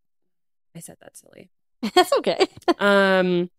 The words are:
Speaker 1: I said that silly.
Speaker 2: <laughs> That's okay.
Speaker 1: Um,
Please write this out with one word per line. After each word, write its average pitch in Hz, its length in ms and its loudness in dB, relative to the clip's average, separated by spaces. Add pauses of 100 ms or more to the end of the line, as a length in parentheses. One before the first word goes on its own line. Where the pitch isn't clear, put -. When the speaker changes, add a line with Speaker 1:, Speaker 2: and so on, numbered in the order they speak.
(760)
Speaker 1:
I 165 40 -18
said - 220 -20
that - 140 -20
silly. 50 340 -20 (320)
Speaker 2:
<laughs> 220 140 -8
That's 359 180 4
okay. 320 320 -2 (320)
Speaker 1:
Um, 190 800 2